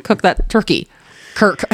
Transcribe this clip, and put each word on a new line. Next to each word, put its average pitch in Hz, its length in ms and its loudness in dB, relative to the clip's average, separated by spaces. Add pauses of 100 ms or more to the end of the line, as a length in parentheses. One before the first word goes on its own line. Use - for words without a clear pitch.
cook - 180 0
that - 280 2
turkey. - 380 0 (480)
Kirk. - 380 0